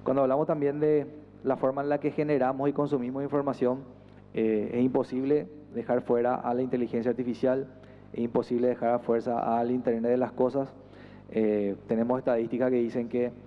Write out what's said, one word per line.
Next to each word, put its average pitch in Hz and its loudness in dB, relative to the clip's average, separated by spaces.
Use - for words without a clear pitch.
Cuando 135 2
hablamos 135 2
también 147 0
de 151 4
la 131 2
forma 135 0
en 143 -2
la 147 0
que 147 0
generamos 139 2
y 143 2
consumimos 139 -2
información, 139 0
eh, 110 0
es 123 2
imposible 131 2
dejar 123 0
fuera 120 2
a 123 -2
la 123 0
inteligencia 123 -2
artificial, 127 0
es - -10
imposible 120 0
dejar 120 0
a 120 2
fuerza 117 0
al 120 0
Internet 123 0
de 123 4
las 123 0
cosas. 135 0
Eh, 104 0
tenemos 117 2
estadísticas 123 0
que 127 2
dicen 117 -2
que 123 -2